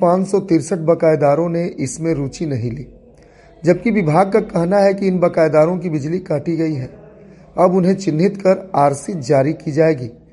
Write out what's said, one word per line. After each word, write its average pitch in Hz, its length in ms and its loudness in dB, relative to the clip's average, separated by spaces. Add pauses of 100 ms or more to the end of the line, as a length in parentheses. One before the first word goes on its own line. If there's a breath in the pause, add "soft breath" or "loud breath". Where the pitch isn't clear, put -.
पाँच 185 260 2
सौ 190 160 0
तिरसठ 165 420 -2
बकायेदारों 160 640 2
ने 170 160 -2 (160)
इसमें 160 340 -4
रुचि 139 320 -6
नहीं 123 240 -4
ली, 127 160 -10 (760 soft breath)
जबकि 180 280 0
विभाग 190 420 2
का 220 100 2
कहना 185 360 0
है 196 160 4
कि 196 120 -4
इन 180 120 0
बकायेदारों 165 600 2
की 170 120 -6
बिजली 156 300 -4
काटी 160 360 -4
गई 160 180 -2
है। 127 160 -8 (680 loud breath)
अब 180 180 4
उन्हें 185 200 2
चिन्हित 185 400 0
कर - 400 0
आरसी 143 460 0
जारी 135 320 2
की 156 180 -10
जाएगी। 139 380 0 (220 soft breath)